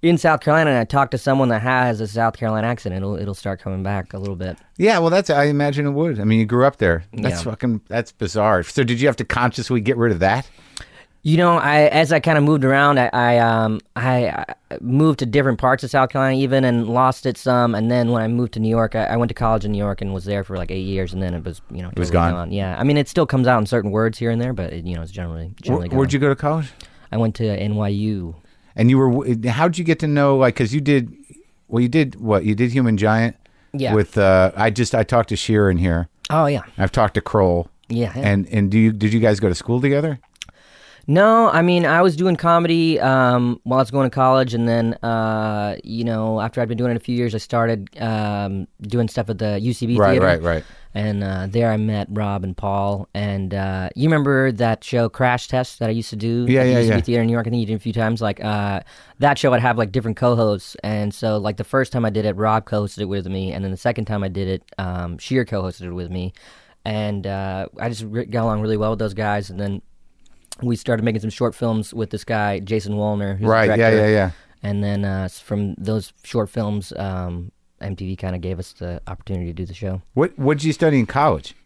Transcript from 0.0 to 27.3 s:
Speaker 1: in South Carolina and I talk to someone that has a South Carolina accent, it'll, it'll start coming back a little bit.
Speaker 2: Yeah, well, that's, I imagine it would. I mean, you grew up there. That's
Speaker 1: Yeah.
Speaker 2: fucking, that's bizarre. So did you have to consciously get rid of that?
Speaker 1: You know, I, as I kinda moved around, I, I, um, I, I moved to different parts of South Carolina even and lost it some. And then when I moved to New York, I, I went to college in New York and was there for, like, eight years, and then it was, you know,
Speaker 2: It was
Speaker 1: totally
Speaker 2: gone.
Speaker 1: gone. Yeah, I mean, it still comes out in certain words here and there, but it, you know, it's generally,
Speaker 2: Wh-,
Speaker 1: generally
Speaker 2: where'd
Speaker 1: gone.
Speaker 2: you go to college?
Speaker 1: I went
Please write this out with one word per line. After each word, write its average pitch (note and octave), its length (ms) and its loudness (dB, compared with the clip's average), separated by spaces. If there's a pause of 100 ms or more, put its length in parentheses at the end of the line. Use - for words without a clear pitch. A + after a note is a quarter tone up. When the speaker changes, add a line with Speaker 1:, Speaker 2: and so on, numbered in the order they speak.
Speaker 1:
in E3+ 160 4
South D#3 240 2
Carolina D#3 300 2
and B2+ 80 2
I A2+ 60 0
talk C#3 260 0
to C3 60 -4
someone C3+ 320 2
that A2 120 0
has B2 400 0
a G#2+ 60 -4
South A2+ 280 0
Carolina A2 320 -2
accent, A2+ 280 -4
it'll, G2 200 -4
it'll G2 200 -6
start F#2+ 260 -8
coming F#2+ 220 -6
back F#2+ 300 -4
a G#2+ 40 -10
little G2 180 -8
bit. F2+ 220 -8 (200)
Speaker 2:
Yeah, G3+ 220 4
well, E3 120 2
that's, F#3+ 180 2
I C#3+ 160 4
imagine D3 400 0
it C#3+ 60 -2
would. C#3+ 280 -2
I G2+ 40 -4
mean, A2 160 4
you A2 60 2
grew A#2+ 200 2
up - 120 2
there. E2+ 260 2 (100)
That's G#2+ 320 -4
Speaker 1:
Yeah. A2+ 60 -4
Speaker 2:
fucking, A2+ 360 -2
that's A#2+ 240 -4
bizarre. G#2 520 0
So C3+ 200 -2
did A#2+ 160 0
you C#3 80 4
have C3 100 2
to - 80 -4
consciously A#2+ 560 0
get A#2 160 0
rid A#2 140 4
of F2 80 0
that? G2+ 300 2 (760)
Speaker 1:
You D#3 140 4
know, E3+ 220 4
I, D3 220 4
as D3+ 300 6
I D#3+ 80 4
kinda D#3 220 4
moved D3 240 4
around, C#3 340 4
I, B2 140 2
I, A#2+ 240 4
um, A2+ 420 2 (160)
I, B2 360 0
I - 140 -6 (360)
moved C#3+ 380 2
to B2 80 -2
different C3 320 2
parts C3 240 2
of C3 80 -8
South C3 180 2
Carolina C3+ 300 0
even C3 240 2
and A#2+ 260 2
lost B2+ 380 2
it A#2 100 -4
some. A#2+ 380 2
And A2+ 160 0
then A#2+ 180 2
when A#2 140 0
I A2 40 -2
moved A#2+ 260 -2
to A2+ 60 -6
New A2 100 0
York, A2+ 260 0
I, A2 80 0
I A2+ 140 -2
went A#2+ 120 0
to A2+ 60 -8
college A2+ 280 0
in G#2 80 -4
New G#2 60 -2
York G2+ 240 -4
and G2 140 -6
was F#2 100 -8
there G2+ 180 -4
for, F#2+ 140 -8
like, F2+ 140 -6
eight F#2+ 100 -4
years, F#2+ 320 -4
and F#2 80 -4
then F2 140 -4
it E2 100 -8
was, E2+ 240 -10
you F2+ 140 -10
know, F2 60 -12
Speaker 2:
It - 100 -8
was E2+ 100 -2
Speaker 1:
totally E2+ 220 2
Speaker 2:
gone. - 20 -2
Speaker 1:
gone. E2+ 180 -6
Yeah, F#2+ 280 -6
I - 40 -2
mean, D3 140 2
it C#3+ 100 0
still E3 200 0
comes C3 180 0
out B2 140 4
in G#2 80 -2
certain G#2 240 -2
words A2 260 0
here A#2 140 -2
and A#2 100 -2
there, B2+ 100 -4
but G2 220 -6
it, E2+ 100 -10
you F2 120 -6
know, E2 80 -8
it's F2+ 80 -14
generally, E2+ 480 -10
Speaker 2:
Wh-, - 20 -20
Speaker 1:
generally F2 280 -2
Speaker 2:
where'd C3 200 2
Speaker 1:
gone. C3+ 40 -2
Speaker 2:
you C#3+ 40 0
go C#3 120 2
to C#3 60 2
college? D3+ 360 -2 (400)
Speaker 1:
I G#2+ 60 -2
went A2 180 0